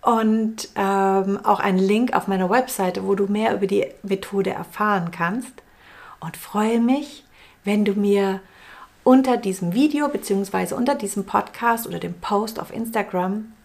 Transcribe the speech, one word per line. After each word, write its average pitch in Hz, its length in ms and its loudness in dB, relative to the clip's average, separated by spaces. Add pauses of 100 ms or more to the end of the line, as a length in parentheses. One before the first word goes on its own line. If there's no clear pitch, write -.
und, 220 760 0
ähm, 196 640 2
auch 208 160 2
einen 190 220 2
Link 214 340 2
auf - 140 -2
meiner 185 220 0
Webseite, 196 540 0
wo 196 120 0
du 196 100 0
mehr 208 260 0
über 196 140 0
die 202 180 0 (200)
Methode 196 460 -2
erfahren 190 600 -2
kannst. 175 420 -4 (680)
Und 160 160 -10
freue 220 420 0
mich, 262 460 0 (400)
wenn 208 200 2
du 196 100 2
mir 202 440 2 (640)
unter 254 340 6
diesem 185 380 -2
Video 294 320 2
beziehungsweise 196 680 -2
unter 269 180 2
diesem 202 320 -6
Podcast 233 640 0
oder 170 100 -6
dem 175 160 -6
Post 214 460 -2
auf 175 120 -10
Instagram 214 800 -4 (120)